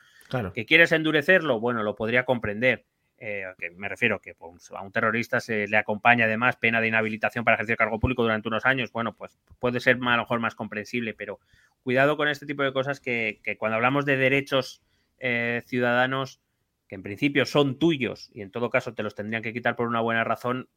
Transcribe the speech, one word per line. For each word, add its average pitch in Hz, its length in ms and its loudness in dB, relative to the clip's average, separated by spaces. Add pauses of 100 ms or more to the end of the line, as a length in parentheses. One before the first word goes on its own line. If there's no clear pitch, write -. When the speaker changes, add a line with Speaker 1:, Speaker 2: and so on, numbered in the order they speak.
(280)
Speaker 1:
Claro. 110 240 -4
Speaker 2:
¿Que 110 140 -8
quieres 165 260 6
endurecerlo? 156 720 2
Bueno, 117 220 -2
lo 104 120 -2
podría 117 300 0
comprender. 113 600 0 (360)
Eh, 104 220 -8 (140)
que 85 140 -10
me 98 180 -10
refiero 101 320 0
que, 90 120 -18
pues, 87 380 -20
a 90 100 -12
un 98 120 -14
terrorista 113 480 0
se 107 260 -4
le 107 80 -2
acompaña 117 480 4
además 113 320 2
pena 113 240 0
de 113 80 0
inhabilitación 110 560 -2
para 113 120 4
ejercer 110 200 -2
cargo 110 240 0
público 123 240 0
durante 110 240 0
unos 113 180 -2
años. 131 280 0
Bueno, 113 200 -4
pues - 240 -18 (220)
puede 123 220 -2
ser 123 160 6
a 123 180 2
lo 117 60 0
mejor 120 180 -2
más 113 160 -4
comprensible, 107 580 -8
pero 101 240 -10 (460)
cuidado 135 320 4
con 147 140 0
este 143 160 -6
tipo 143 180 -4
de 135 80 0
cosas 135 300 -4
que, 113 420 -4
que 104 140 -6
cuando 110 180 -2
hablamos 135 300 2
de 139 100 2
derechos, 135 680 0 (380)
eh, 117 460 -2
ciudadanos, 127 760 0 (480)
que 101 80 -14
en 95 80 -14
principio 131 420 0
son 139 320 2
tuyos 127 560 -2
y 113 80 -14
en 98 100 -12
todo 117 180 -4
caso 120 240 -2
te 110 100 -8
los 104 120 -6
tendrían 110 280 -6
que 117 80 -6
quitar 120 240 -2
por 117 140 -2
una 117 100 0
buena 113 240 0
razón, 123 540 -4